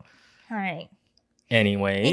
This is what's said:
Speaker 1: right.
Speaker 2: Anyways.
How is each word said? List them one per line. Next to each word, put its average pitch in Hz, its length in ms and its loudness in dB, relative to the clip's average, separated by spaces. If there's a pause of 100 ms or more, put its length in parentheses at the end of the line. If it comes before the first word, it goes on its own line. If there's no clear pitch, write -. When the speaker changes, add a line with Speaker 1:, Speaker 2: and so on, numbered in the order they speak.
(580)
Speaker 1:
right. 180 320 -8 (600)
Speaker 2:
Anyways. 101 640 2